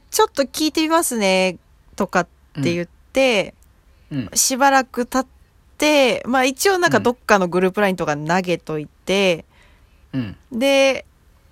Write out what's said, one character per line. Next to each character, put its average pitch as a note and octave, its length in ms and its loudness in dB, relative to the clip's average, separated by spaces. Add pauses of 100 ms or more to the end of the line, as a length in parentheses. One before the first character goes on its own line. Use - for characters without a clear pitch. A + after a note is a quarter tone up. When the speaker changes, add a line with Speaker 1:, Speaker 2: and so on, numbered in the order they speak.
(100)
Speaker 1:
ち - 120 0
ょ G#4+ 40 2
っ - 40 -4
と - 120 -2
聞 D#4 240 -4
い D4 60 -2
て E4 100 -2
み D#4 60 -2
ま E4 140 2
す - 140 -4
ね、 F#3 420 0 (380)
と G3+ 100 -2
か F3+ 140 0
っ F3 80 -2 (340)
て E3+ 120 0
言 E3+ 100 -4
っ E3+ 40 -20 (240)
て、 B3 420 0 (560)
Speaker 2:
う D3+ 60 -8
ん。 - 20 -4
う B2 60 -4
ん。 - 100 -14
Speaker 1:
し - 220 0
ば C4+ 140 4
ら C4+ 140 2
く A#3+ 220 -6
経 B3+ 140 -2
っ B3+ 60 -4 (520)
て、 C#4 480 2
ま C4 140 0
あ B3+ 40 2
一 C4+ 240 0
応 F#4+ 100 2
な F4 100 2
ん - 20 0
か A#3+ 100 2
ど A#3+ 120 0
っ - 40 -4
か G#3 220 2
の F3+ 100 0
グ F#3 140 0
ル F#3 80 2
ー - 20 -14
プ G#3+ 80 -4
ラ G3+ 80 2
イ F#3 60 -2
ン - 20 -12
と F3 80 -4
か D3+ 120 -2
投 D#3+ 260 -2
げ F3 160 -2
と D#3 200 -8
い D3 80 -10
て、 F#3 600 -2 (680)
Speaker 2:
う C3+ 60 -6
ん。 G#2 180 -8 (160)
Speaker 1:
で、 C4+ 540 0 (440)